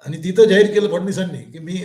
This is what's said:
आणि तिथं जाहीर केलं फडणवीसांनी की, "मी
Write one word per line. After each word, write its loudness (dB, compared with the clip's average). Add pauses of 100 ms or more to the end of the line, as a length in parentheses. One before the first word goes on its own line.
आणि -10
तिथं 4
जाहीर 6
केलं 0
फडणवीसांनी -6
की, -20
"मी -10